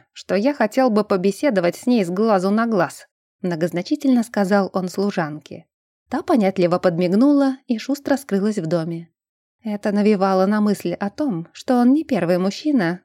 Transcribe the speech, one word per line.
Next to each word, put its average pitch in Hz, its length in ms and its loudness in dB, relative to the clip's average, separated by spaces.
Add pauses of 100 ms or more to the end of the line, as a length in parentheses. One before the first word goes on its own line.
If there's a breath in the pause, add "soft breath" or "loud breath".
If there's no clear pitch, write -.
(120)
что - 220 -8
я 233 220 0
хотел 254 340 0
бы 214 140 2
побеседовать 196 720 0
с - 100 -18
ней 247 180 2
с 170 60 -2
глазу 196 400 0
на 226 160 2
глаз», 190 420 -2 (340)
многозначительно 180 800 -2
сказал 202 500 0
он 185 160 -4
служанке. 165 800 -6 (420)
Та 302 140 -6
понятливо 190 560 2
подмигнула 240 800 2 (100)
и 233 100 -2
шустро 277 400 -4
скрылась 208 400 -2
в 165 80 -4
доме. 165 460 -4 (520)
Это 208 280 -4
навевало 196 560 2
на 214 140 2
мысль 196 320 -2
о 202 180 -6
том, 196 400 -4
что - 240 -2
он 247 180 4
не 311 100 2
первый 180 360 0
мужчина, 190 640 0